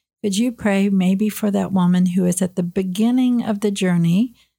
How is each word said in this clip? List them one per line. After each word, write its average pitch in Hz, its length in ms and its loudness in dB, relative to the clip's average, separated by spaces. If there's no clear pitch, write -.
Could 202 140 -4
you 240 160 0
pray 196 380 0
maybe 196 380 2
for 208 240 -4
that 190 200 -2
woman 180 340 2
who 180 200 0
is 180 160 0
at 180 140 -2
the 185 80 -2
beginning 226 800 0
of 208 160 -4
the 208 100 0
journey 180 640 0